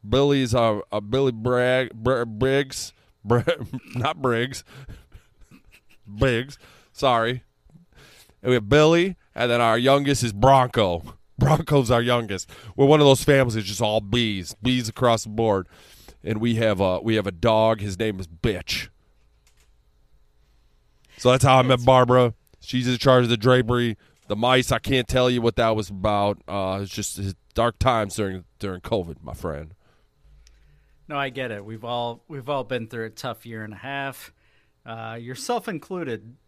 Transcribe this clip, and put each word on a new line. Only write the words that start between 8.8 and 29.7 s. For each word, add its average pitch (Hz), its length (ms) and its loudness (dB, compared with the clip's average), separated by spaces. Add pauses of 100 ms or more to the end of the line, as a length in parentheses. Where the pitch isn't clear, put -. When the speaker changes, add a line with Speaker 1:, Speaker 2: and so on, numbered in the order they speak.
Speaker 1:
and 120 160 -2
then 120 100 2
our 117 180 4
youngest 139 440 2
is 113 100 -2
Bronco. 113 720 4 (340)
Bronco's 143 540 2
our 120 120 4
youngest. 117 460 -2 (280)
We're 139 100 6
one 151 140 6
of 147 60 8
those 135 180 6
families 135 300 4
that's 107 120 -4
just 101 160 -6
all 107 180 0
B's, 104 640 -4
B's 123 260 -2
across 117 360 0
the 110 40 -14
board. 107 380 0 (580)
And 107 160 -4
we 117 160 0
have 107 240 0
a, 92 200 0
we 110 160 0
have 101 100 -2
a 98 60 -6
dog. 110 480 2
His 98 180 -8
name 107 220 -4
is 92 60 -10
Bitch. 87 640 -6 (2250)
So 123 140 2
that's 127 140 4
how 131 140 6
I 127 40 6
met 127 220 2
Barbara. 123 500 6 (260)
She's 127 280 -4
in 123 100 0
charge 127 260 6
of 117 60 -2
the 120 60 2
drapery. 120 600 2 (320)
The 104 80 -4
mice, 127 360 2
I 117 60 0
can't 131 300 -2
tell 127 220 2
you 123 120 0
what 117 140 0
that 113 180 2
was 104 160 -4
about. 101 560 -2
Uh, 95 360 -4
it's 95 100 -12
just - 240 -8
his 95 180 -6 (200)
dark 117 240 -2
times 113 380 0
during, 95 280 -6 (140)
during 92 220 -8
covid, 82 420 -4
my 64 120 -14
friend. 80 400 -10 (1300)